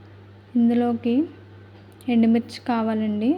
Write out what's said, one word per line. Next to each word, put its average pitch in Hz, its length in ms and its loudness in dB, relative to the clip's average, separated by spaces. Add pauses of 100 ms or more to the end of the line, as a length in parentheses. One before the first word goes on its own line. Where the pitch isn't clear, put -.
(580)
ఇందులోకి 240 560 0 (1000)
ఎండుమిర్చి 226 440 2 (120)
కావాలండి. 220 680 -2